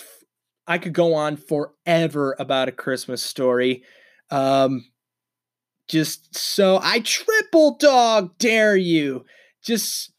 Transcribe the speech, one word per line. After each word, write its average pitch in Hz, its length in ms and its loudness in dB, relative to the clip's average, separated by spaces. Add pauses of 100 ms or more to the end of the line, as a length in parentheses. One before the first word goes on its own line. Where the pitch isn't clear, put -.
(640)
I 175 120 -2
could 175 160 -8
go 170 220 2
on 151 200 -4
forever 147 1040 -2
about 131 300 -2
A - 20 -12
Christmas 127 500 -8
Story. 127 640 -2 (480)
Um, 135 540 0 (1040)
just - 480 -4
so, - 440 2
I 214 200 0
triple 339 760 2
dog 233 600 2
dare 214 400 2
you. 151 480 0 (360)
Just - 580 -6